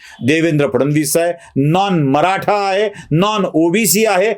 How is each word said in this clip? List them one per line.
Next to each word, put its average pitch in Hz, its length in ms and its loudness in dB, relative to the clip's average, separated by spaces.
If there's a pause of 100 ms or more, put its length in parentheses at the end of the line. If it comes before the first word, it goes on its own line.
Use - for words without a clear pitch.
(280)
देवेंद्र 151 460 2
फडणवीस 147 440 0
आहे, 170 160 0 (300)
नॉन 180 420 0
मराठा 180 560 0
आहे, 196 280 0 (220)
नॉन 196 340 0
ओबीसी 185 600 0
आहे, 202 320 0